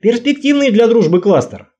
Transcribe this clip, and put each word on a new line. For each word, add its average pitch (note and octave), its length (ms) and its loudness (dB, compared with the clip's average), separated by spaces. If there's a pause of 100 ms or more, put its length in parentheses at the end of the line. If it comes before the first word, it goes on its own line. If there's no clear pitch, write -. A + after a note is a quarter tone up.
Перспективный C#4 680 0
для A3+ 160 2
дружбы F3+ 340 2
кластер. - 600 -2